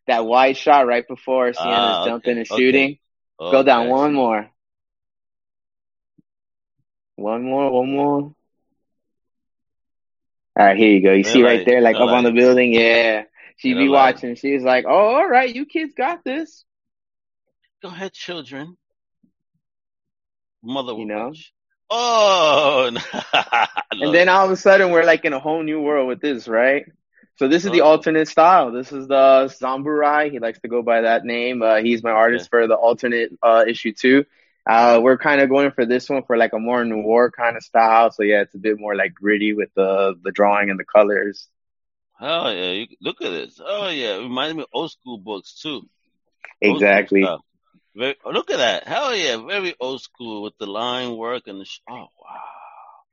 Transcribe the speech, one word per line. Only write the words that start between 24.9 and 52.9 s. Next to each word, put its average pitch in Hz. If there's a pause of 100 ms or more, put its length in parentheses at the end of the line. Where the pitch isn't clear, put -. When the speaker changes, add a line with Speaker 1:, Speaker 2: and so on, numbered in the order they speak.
Speaker 1:
we're, 165
like, 165
in 156
a 131
whole 156
new 156
world 143
with 123
this, 135
right? 123 (520)
So 135
this 165
is 196
the 170
Speaker 2:
Oh. 147
Speaker 1:
alternate 156
style. 165
This 127
is 135
the 135 (140)
Zamburai. 147
He 135
likes 117
to 123
go 120
by 117
that 113
name. 120
Uh, 113
he's 113
my 117
artist 113
Speaker 2:
Okay. - (140)
Speaker 1:
for 113
the 110
alternate, 117 (100)
uh, 113
issue 113
two. 135 (380)
Uh, 117
we're 127
kinda 143
going 139
for 123
this 123
one 139
for, 117
like, 117
a 110
more 120
noir 113
kinda 117
style. 113
So -
yeah, 104
it's 98
a 101
bit 107
more, 104
like, 95
gritty 104
with 104
the, 98
the 98
drawing 101
and 95
the 90
colors. 101 (720)
Speaker 2:
Hell 147
yeah! 90
You, 101 (140)
look -
at -
this. 73
Oh 202
yeah, 123
it -
reminds 127
me 156
of -
old 127
school 123
books 98
too. 156
Old 131 (800)
school 101
Speaker 1:
Exactly. 98
Speaker 2:
style. 87 (520)
Very, 131
oh, 107
look 214
at -
that. 110
Hell 254
yeah, 147
very 175
old 127
school 110
with 104
the 107
line 120
work 117
and 98
the 98
sh-, -
oh 120
wow, - (720)